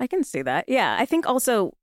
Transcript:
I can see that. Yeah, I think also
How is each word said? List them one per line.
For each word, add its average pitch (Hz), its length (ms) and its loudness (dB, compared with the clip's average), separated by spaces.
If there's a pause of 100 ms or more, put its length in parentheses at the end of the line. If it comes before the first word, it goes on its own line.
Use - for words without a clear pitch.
I 254 60 -2
can 359 180 0
see 139 160 -6
that. 131 260 -2
Yeah, 190 320 2
I 240 60 2
think 330 200 0
also 247 580 0